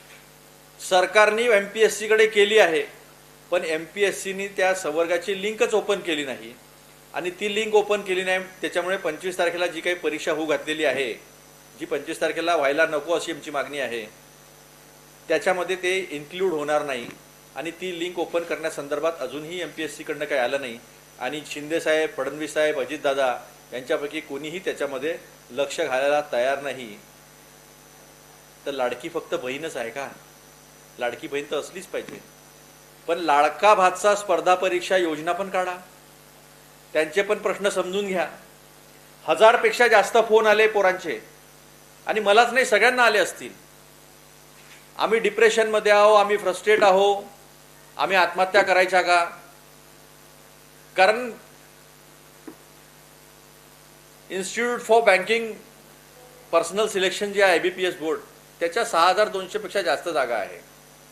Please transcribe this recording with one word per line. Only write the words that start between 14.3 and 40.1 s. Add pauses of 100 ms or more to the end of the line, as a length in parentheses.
त्याच्यामध्ये
ते
इन्क्लूड
होणार
नाही (480)
आणि
ती
लिंक
ओपन
करण्यासंदर्भात
अजूनही
एमपीएससीकडनं
काही
आलं
नाही. (400)
आणि
शिंदेसाहेब,
फडणवीससाहेब,
अजितदादा (340)
यांच्यापैकी
कोणीही
त्याच्यामध्ये (320)
लक्ष
घालायला (100)
तयार
नाही. (1700)
तर
लाडकी
फक्त
बहीणच
आहे
का? (920)
लाडकी
बहीण
तर
असलीच
पाहिजे, (840)
पण
लाडका
भातचा
स्पर्धा
परीक्षा
योजना
पण
काढा, (1160)
त्यांचे
पण
प्रश्न
समजून
घ्या. (960)
हजारपेक्षा
जास्त (100)